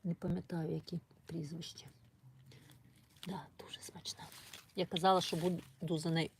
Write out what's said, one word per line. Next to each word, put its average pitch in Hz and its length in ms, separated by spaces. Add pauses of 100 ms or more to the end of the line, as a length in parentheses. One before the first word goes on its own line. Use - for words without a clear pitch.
Не 170 100
пам'ятаю, 170 600
яке 160 240 (280)
прізвище. 165 600 (1400)
Да, 185 200 (120)
дуже - 220
смачна. - 480 (480)
Я 180 100
казала, 185 340
що - 160 (440)
буду 160 180
за 165 120
нею 160 300